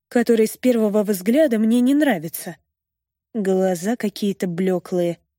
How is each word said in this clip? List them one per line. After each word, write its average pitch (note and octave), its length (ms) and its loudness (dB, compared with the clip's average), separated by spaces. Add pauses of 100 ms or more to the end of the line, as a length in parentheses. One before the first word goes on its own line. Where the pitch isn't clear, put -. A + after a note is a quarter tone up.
который A3+ 380 2
с - 100 -8
первого G#3+ 460 2
взгляда A3 560 0
мне A3+ 220 2
не B3+ 140 4
нравится. F3+ 600 -2 (760)
Глаза F#3+ 640 0
какие-то G3+ 500 -4
блёклые F3 720 -2 (200)